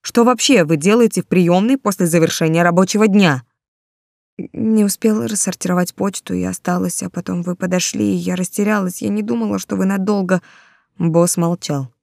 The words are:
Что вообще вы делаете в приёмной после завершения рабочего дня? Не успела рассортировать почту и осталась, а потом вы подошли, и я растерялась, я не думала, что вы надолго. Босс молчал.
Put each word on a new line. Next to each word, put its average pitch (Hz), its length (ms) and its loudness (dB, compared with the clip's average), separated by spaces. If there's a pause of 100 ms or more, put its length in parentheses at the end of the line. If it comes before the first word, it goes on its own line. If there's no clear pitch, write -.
Что - 240 2
вообще 233 400 4
вы 156 140 0
делаете 208 420 2
в - 60 -8
приёмной 185 500 2
после 190 300 -2
завершения 165 560 2
рабочего 185 440 2
дня? 185 360 4 (960)
Не 220 460 0
успела 220 440 0
рассортировать 180 680 -2
почту 190 380 -6
и 180 100 -4
осталась, 180 600 -4
а 185 80 -8
потом 175 320 -6
вы 175 120 -6
подошли, 185 600 -2
и - 20 -2
я 180 180 -4
растерялась, 196 680 -2
я 214 80 -2
не 208 120 -4
думала, 214 360 -4
что 196 180 -6
вы 190 80 -2
надолго. 190 560 0 (580)
Босс 170 380 2
молчал. 170 560 -4 (100)